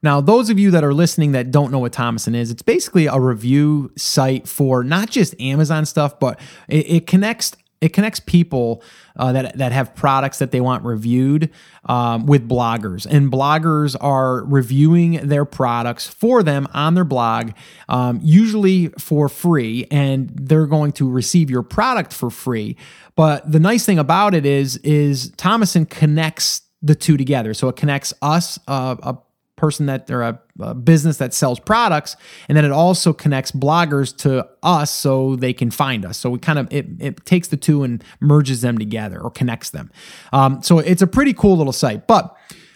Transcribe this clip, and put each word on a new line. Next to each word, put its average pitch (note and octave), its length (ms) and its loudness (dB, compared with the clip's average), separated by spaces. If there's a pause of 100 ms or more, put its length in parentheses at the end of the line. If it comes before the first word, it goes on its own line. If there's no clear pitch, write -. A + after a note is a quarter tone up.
Now, C#3+ 180 2
those G#3+ 300 4
of G3+ 100 2
you G3+ 120 4
that E3 120 4
are C#3+ 100 2
listening D#3+ 380 2
that B2+ 180 -2
don't C#3+ 220 2
know C#3 80 0
what A#2+ 140 -4
Thomason A#2 420 -4
is, A#2 160 -2
it's A#2 100 -10
basically G#3 440 0
a C3 120 0
review C3 800 2
site C3 540 -2
for C3 340 0
not F3+ 260 -2
just - 300 -2
Amazon D3+ 460 0
stuff, D3 340 -4
but B2+ 220 -4 (260)
it, D3+ 240 0
it E3+ 160 2
connects, G#3 480 0 (240)
it D#3+ 140 0
connects G#3 260 0
people, B2+ 640 -2 (320)
uh, B2+ 160 -2
that, C3 260 -4
that B2+ 140 -2
have B2+ 240 -4
products C3+ 440 0
that C3 120 -2
they B2+ 80 0
want B2 240 -2
reviewed, B2+ 640 0 (360)
um, A#2+ 400 -2
with C3 240 4
bloggers. A2+ 600 -4
And C#3+ 220 4
bloggers D3+ 720 0
are C3 420 0
reviewing C#3+ 840 2
their C#3+ 200 0
products A#2+ 600 -4
for A#3 380 2
them C#3 300 -2
on D#3 220 0
their F3+ 100 2
blog, A#2 460 -2 (360)
um, B2 340 -2
usually F#3+ 680 4 (100)
for D3 300 0
free, B2 600 -2
and C3+ 460 0
they're D3+ 320 2
going D3 260 0
to C3+ 160 -2
receive C3 400 0
your B2 140 -2
product A3+ 480 -2
for - 180 -8
free. A2+ 460 -6 (400)
But D3+ 340 2
the D#3 100 4
nice G#3 260 2
thing F#3 140 2
about F3+ 360 2
it D3 100 0
is, C#3 320 0
is C#3+ 600 0
Thomason F#3 480 0
connects - 800 -2 (180)
the D3+ 140 2
two D3+ 200 2
together. B2+ 380 -2
So B2+ 160 -2
it B2 80 -8
connects C#3 440 -4
us, D#3+ 460 -2
uh, C3 340 -4
a B2+ 160 -8 (380)
person D3+ 300 -2
that, C3+ 240 -6
or A#2+ 140 -4
a, A#2 180 -6 (180)
a A2 140 -10
business D3 440 2
that B2+ 160 -6
sells B2+ 240 -2
products, A3 600 -2 (320)
and D3+ 80 4
then D3+ 80 4
it C#3+ 60 0
also E3 420 2
connects - 380 -2
bloggers D3 640 0
to C3 280 -2 (160)
us D3+ 300 0
so C3+ 460 0
they B2+ 160 -2
can A#2+ 180 -2
find B2+ 340 -4
us. F2 120 -10
So B2 140 -6
we B2 80 -6
kind D3+ 200 -2
of, B2 140 -6
it, C#3+ 140 -6 (120)
it - 260 -10
takes F3+ 220 0
the - 80 -4
two C#3+ 280 0
and A#2+ 200 -6 (160)
merges C#3+ 400 2
them A#2+ 180 -2
together G#2+ 440 -8
or A#2+ 100 -10
connects A#2 380 -6
them. G#2 200 -14 (440)
Um, C3+ 300 2
so E3+ 160 6
it's F3 240 2
a F#3 40 2
pretty C4+ 260 2
cool G3 220 4
little D3 160 0
site. A2 360 -4
But - 280 2 (400)